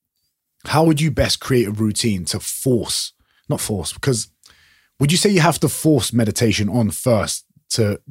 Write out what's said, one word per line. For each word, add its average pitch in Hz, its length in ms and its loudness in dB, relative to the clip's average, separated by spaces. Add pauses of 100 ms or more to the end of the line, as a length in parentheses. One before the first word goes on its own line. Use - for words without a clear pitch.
(680)
How 151 180 2
would 156 160 4
you 156 120 0
best 110 280 0
create 120 280 0
a - 20 -4
routine 107 560 -2
to 101 140 -4
force, - 720 -4 (360)
not 117 120 -4
force, 92 320 -6
because - 360 -2 (720)
would 143 140 2
you 180 60 2
say 208 120 2
you 185 100 4
have 156 200 4
to 156 80 2
force 147 440 0
meditation 107 560 0
on 107 220 0
first - 540 -2 (260)
to 104 300 0 (100)